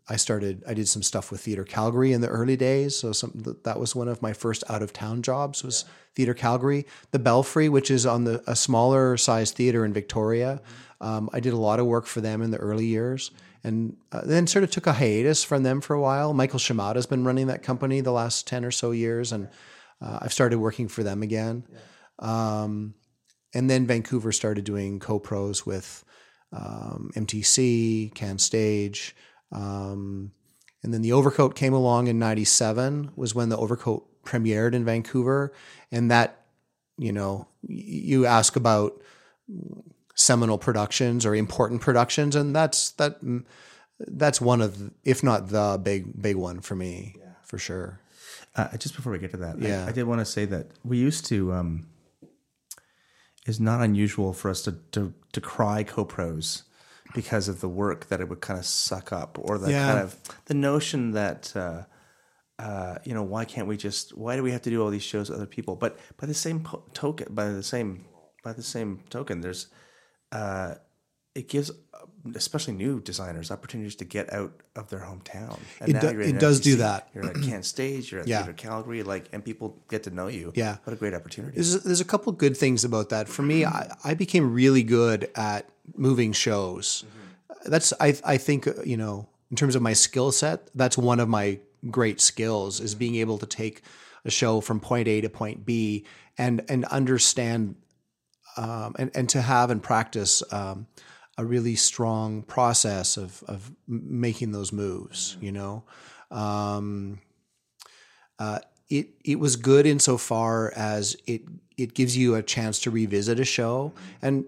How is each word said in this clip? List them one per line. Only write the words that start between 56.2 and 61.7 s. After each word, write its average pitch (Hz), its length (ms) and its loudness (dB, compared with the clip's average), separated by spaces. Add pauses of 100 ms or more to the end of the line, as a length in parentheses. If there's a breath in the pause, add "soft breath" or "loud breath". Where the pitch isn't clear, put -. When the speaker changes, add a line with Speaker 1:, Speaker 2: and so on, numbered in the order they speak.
Speaker 2:
because 107 340 -2
of 92 120 -6
the 95 100 -6
work 92 380 -4
that 92 140 -4
it 90 80 -6
would 90 120 -12
kinda 92 220 -8
suck - 480 -4
up, - 300 -8
or 104 160 -2
the 95 140 0
Speaker 1:
Yeah. 139 200 2
Speaker 2:
kind 107 80 4
of, 95 160 -4 (300 loud breath)
the 151 80 -4
notion 139 580 0
that, 104 440 -2
uh, 87 280 -6 (760 soft breath)